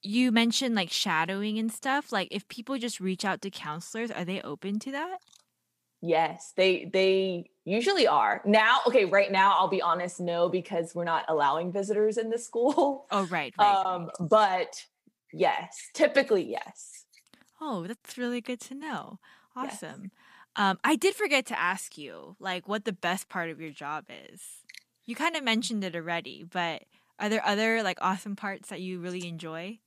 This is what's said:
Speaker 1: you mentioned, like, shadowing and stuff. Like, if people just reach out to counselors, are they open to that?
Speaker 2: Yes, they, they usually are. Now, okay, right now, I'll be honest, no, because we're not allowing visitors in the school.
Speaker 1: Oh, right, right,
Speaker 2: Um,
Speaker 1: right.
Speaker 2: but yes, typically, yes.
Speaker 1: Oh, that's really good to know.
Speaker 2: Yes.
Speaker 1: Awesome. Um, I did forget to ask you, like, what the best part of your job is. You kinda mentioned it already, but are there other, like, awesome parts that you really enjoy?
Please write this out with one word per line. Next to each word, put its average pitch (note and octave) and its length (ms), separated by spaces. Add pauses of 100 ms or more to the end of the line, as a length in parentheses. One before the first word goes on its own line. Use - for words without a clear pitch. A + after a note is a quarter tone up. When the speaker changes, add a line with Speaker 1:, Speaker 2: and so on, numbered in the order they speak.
Speaker 1:
you A#3+ 280
mentioned, A#3 440
like, F#3 140
shadowing G3 680
and A3+ 100
stuff. C4+ 440
Like, F#3+ 180
if G3 160
people C4 300
just A3+ 240
reach F#3 240
out F#3+ 160
to G3 80
counselors, F#3 600
are F3+ 140
they F3+ 180
open G3 380
to C4+ 140
that? F4 240 (840)
Speaker 2:
Yes, E3 540
they, F#3 380
they F#3+ 560 (160)
usually A#3+ 420
are. B2 380
Now, A3 420
okay, A#3+ 160
right G3 280
now, F#3+ 260
I'll F#3 100
be F#3 140
honest, F3 400
no, F3 260
because F3 480
we're F3 80
not E3 240
allowing D#3 460
visitors G#3 440
in A3+ 120
the A3+ 80
school. C4+ 760
Speaker 1:
Oh, G3 140
right, D#3+ 320
right, G3+ 280
Speaker 2:
Um, F3+ 200
Speaker 1:
right. E3 240
Speaker 2:
but F#3+ 560 (480)
yes, - 600
typically, A#3 500
yes. - 600 (540)
Speaker 1:
Oh, G#3+ 280
that's - 300
really B3 220
good A#3+ 220
to - 140
know. C#4 440 (380)
Speaker 2:
Yes. B3+ 160
Speaker 1:
Awesome. - 380 (440)
Um, G3 280
I D4+ 120
did F#4 200
forget C#4+ 320
to A3+ 120
ask F#3 380
you, A2+ 420
like, F3+ 300
what G#3 160
the A3 80
best F3+ 340
part E3+ 220
of D3 100
your D#3+ 120
job D3 340 (260)
is. - 320 (420)
You A#3 100
kinda D#4+ 260
mentioned A3 420
it F3 120
already, E3+ 480
but E3+ 400 (360)
are G#3 80
there G#3+ 180
other, A3 380
like, F#3 160
awesome F#3+ 380
parts - 320
that F#3+ 100
you F#3 200
really F3+ 280
enjoy? E3+ 600